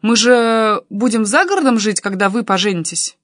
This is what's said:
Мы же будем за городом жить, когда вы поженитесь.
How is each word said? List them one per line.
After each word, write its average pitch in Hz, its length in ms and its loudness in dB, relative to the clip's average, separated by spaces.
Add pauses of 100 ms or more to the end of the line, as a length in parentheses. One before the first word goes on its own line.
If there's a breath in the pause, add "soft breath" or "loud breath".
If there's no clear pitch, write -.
Мы 226 140 2
же 226 720 2
будем 220 360 0
за 285 200 0
городом 311 340 0
жить, 202 200 -2
когда 196 300 -2
вы 220 140 -2
поженитесь. 180 800 -4